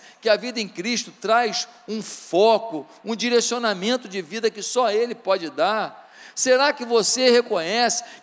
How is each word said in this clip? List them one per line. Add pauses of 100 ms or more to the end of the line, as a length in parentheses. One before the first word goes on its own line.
(220)
que
a
vida
em
Cristo
traz (220)
um
foco, (160)
um
direcionamento
de
vida
que
só
Ele
pode
dar? (240)
Será
que
você
reconhece (220)